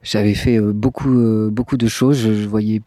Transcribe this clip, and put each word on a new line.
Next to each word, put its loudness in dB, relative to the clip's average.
j'avais 0
fait, 0
euh, 0
beaucoup, 0
euh, 2
beaucoup -4
de 0
choses, 2
je, 0
je -2
voyais -2